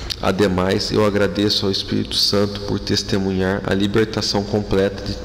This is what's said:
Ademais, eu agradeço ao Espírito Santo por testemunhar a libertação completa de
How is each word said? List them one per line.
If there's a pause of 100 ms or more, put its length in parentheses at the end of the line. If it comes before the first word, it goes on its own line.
(220)
Ademais,
eu
agradeço
ao
Espírito
Santo
por
testemunhar
a
libertação
completa
de